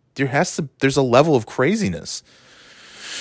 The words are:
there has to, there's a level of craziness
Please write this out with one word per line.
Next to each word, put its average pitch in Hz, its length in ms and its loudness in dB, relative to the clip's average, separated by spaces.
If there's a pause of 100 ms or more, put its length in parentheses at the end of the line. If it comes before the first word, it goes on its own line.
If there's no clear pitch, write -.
(160)
there 139 120 -2
has 143 280 -2
to, 147 140 -6 (100)
there's 135 180 0
a 143 40 2
level 135 340 4
of 113 100 2
craziness 139 800 -4 (960)